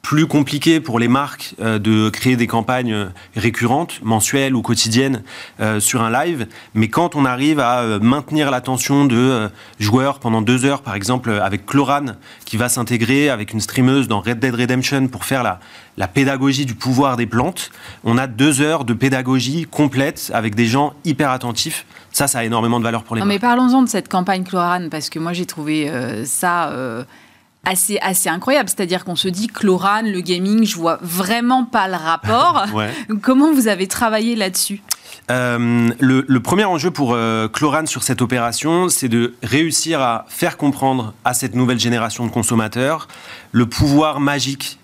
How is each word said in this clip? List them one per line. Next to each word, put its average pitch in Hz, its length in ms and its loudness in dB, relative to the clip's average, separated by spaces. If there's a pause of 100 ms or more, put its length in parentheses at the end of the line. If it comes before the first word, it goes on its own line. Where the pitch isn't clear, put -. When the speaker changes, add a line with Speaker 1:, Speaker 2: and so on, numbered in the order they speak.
Speaker 1:
plus 156 260 2
compliqué 147 500 2
pour 131 220 -2
les 117 80 2
marques, 139 520 -2
euh, 110 200 0
de 107 300 2
créer 127 260 0
des 117 100 0
campagnes, 117 460 -2
euh, 104 140 -4 (280)
récurrentes, 120 680 0
mensuelles 131 500 0
ou 113 80 -2
quotidiennes, 117 640 0 (340)
euh, 107 220 0
sur 127 200 0
un 113 120 0
live. 143 340 -2 (280)
Mais 110 120 2
quand 160 300 0
on 139 80 2
arrive 139 340 2
à, 123 220 2
euh, 110 180 0
maintenir 143 540 2
l'attention 135 520 0
de, 120 120 4
euh, 123 320 2 (320)
joueurs 131 400 2
pendant 113 220 0
deux 123 220 2
heures, 139 180 0
par 101 120 -8
exemple, 113 340 -2
euh, 104 160 0
avec 98 220 -4
Cloran, 139 480 0 (300)
qui - 120 -8
va 120 120 0
s'intégrer 123 600 2
avec 107 220 -6
une 110 80 -2
streameuse 131 460 2
dans 107 140 0
Red 113 180 -4
Dead 120 160 0
Redemption 127 540 0
pour 120 160 -8
faire 131 180 -2
la, 95 160 -2 (380)
la 95 100 -2
pédagogie 135 600 0
du 113 100 -6
pouvoir 131 400 2
des 117 100 -2
plantes, 123 460 -2 (320)
on 117 120 2
a 131 120 0
deux 131 320 2
heures 151 240 0
de 117 100 0
pédagogie 131 720 0
complète 139 640 -2
avec 110 220 -2
des 117 120 2
gens 139 260 2 (120)
hyper 147 280 0
attentifs. 123 520 -6 (280)
Ça, 143 160 0
ça 131 100 -2
a 117 60 -2
énormément 117 340 2
de 113 60 0
valeur 113 180 -2
pour 117 140 -6
les 110 60 0
Speaker 2:
Non, 196 40 0
Speaker 1:
marques. 202 160 0
Speaker 2:
mais 240 60 2
parlons-en 254 340 4
de 233 60 2
cette 185 200 -4
campagne 185 360 0
Cloran, 180 440 -2
parce 147 220 -8
que 160 80 -10
moi, 165 140 -4
j'ai 175 140 -4
trouvé, 151 440 -4
euh, 120 340 -6
ça, 175 440 -2
euh, 123 340 -8 (680)
assez, 190 320 -2
assez 185 280 -2
incroyable. 202 400 0
C'est-à-dire 180 360 -4
qu'on 175 120 -6
se - 100 -2
dit, 190 220 -4
Cloran, 196 560 0
le 196 160 -2
gaming, 185 440 2
je 185 120 -2
vois 165 260 -2
vraiment 233 640 0
pas 208 240 0
le 185 80 -4
rapport. 214 720 2
Speaker 1:
<laughs> 107 40 -6
Ouais. 107 200 -2 (300)
Speaker 2:
Comment 277 300 4
vous 262 140 4
avez 190 220 0
travaillé 226 480 0
là-dessus ? 196 460 -4 (500)
Speaker 1:
Euh, 120 640 2
le, 131 300 4
le 127 120 4
premier 185 240 2
enjeu 175 280 0
pour, 131 200 0
euh, 113 360 0
Cloran 151 380 0
sur - 180 -4
cette 127 180 0
opération, 127 640 0
c'est 135 200 -2
de 117 340 0
réussir 156 580 0
à 117 280 0
faire - 280 -2
comprendre 131 560 0 (120)
à 127 100 2
cette 117 220 -4
nouvelle 123 240 2
génération 117 440 -2
de 107 60 -4
consommateurs 120 800 -2 (420)
le 117 160 4
pouvoir 143 540 2
magique 139 640 -4